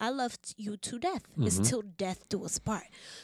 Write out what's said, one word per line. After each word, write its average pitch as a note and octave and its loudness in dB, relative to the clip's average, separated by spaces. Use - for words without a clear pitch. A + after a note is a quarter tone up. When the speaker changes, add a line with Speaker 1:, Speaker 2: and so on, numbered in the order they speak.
Speaker 1:
I A3+ 0
love B3+ -2
t-, - -12
you G#3 -4
to A#3+ -6
death. B3 0
It's A2 6
Speaker 2:
Mm-hmm. G2 4
Speaker 1:
till A3 4
death F#3 -4
do G3+ -2
us - -2
part. G#3+ -2